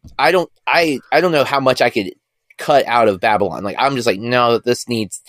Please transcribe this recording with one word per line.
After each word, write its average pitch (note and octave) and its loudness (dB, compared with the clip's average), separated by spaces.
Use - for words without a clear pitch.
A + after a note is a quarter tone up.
I D3 0
don't, F3+ 0
I, D3+ 0
I D3+ 2
don't F3+ 0
know C#3+ 2
how C#3 -2
much C3 2
I A#2+ 2
could G2 -4
cut C#3+ 2
out A#2 2
of F#2+ 0
Babylon. G2 0
Like, G2+ -8
I'm C#3 0
just A#2+ -4
like, F#2+ 0
"No, A#2+ 2
this - -4
needs, A2 -6